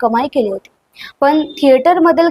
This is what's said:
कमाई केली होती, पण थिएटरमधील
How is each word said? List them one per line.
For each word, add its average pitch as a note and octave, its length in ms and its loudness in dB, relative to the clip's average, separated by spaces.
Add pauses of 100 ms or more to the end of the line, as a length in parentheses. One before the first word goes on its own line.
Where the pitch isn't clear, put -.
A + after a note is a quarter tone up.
कमाई A#3 320 -2
केली G#3+ 180 -2
होती, G3 180 -12 (520)
पण D4+ 220 0 (100)
थिएटरमधील E4 800 2